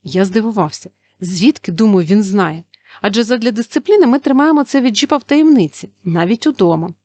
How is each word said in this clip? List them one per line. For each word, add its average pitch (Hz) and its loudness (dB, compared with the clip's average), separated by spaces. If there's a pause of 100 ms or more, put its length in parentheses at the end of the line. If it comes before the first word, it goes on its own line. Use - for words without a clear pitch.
Я 185 -2
здивувався. 208 -4 (320)
Звідки, 185 -2
думаю, 185 0
він 202 2
знає? 180 -4 (380)
Адже 208 -2
задля 233 -2
дисципліни 302 0
ми 254 2
тримаємо 285 2
це 277 0
від 240 0
Джіпа 285 0
в 233 -6
таємниці, 277 2 (140)
навіть 175 -2
удома. 170 0 (160)